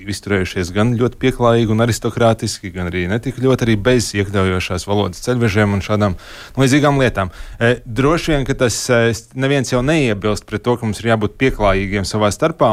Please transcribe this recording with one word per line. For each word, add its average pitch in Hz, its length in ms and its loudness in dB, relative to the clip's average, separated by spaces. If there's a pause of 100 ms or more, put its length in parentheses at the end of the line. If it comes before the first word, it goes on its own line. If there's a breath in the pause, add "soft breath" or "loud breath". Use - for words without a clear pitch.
izturējušies 95 640 -4
gan 107 220 2
ļoti 117 240 0
pieklājīgi 117 560 2
un 110 80 2
aristokrātiski, 113 880 0
gan 90 160 -6
arī 87 240 -4
ne 113 80 0
tik 120 240 -8
ļoti, 127 240 2
arī 113 100 2
bez 120 380 0
iekļaujošās 95 720 -2
valodas 101 400 -2
ceļvežiem 107 480 2
un 95 80 -2
šādām 104 320 0 (420 loud breath)
līdzīgām 139 460 4
lietām. 98 300 0 (260 loud breath)
E, 117 260 2
droši 143 520 0
vien, 131 100 -2
ka 135 80 -2
tas, 123 240 0 (100)
e, 117 220 4 (240)
neviens 135 380 0
jau 123 100 2
neiebilst 110 640 0
pret 107 160 -6
to, 120 160 2
ka 113 80 -6
mums 104 160 -4
ir 117 80 0
jābūt 107 320 0
pieklājīgiem 98 640 0
savā 107 240 0
starpā, 151 420 0